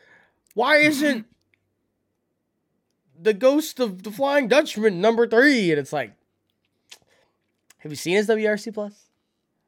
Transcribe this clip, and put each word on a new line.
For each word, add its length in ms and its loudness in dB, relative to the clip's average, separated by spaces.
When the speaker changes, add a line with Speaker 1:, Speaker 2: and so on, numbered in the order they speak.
Speaker 1:
why 240 2
isn't 480 0
Speaker 2:
<laughs> 1120 -20
Speaker 1:
the 140 0
Ghost 460 0
of 240 -4
the 80 -14
Flying 360 -2
Dutchman 540 0
number 260 2
three?" 440 4
And 80 0
it's 140 -8
like, 200 -6
have 120 -16
you 40 -12
seen 220 -4
his 100 0
W 200 0
R 100 -2
C 140 -12
plus? 360 -12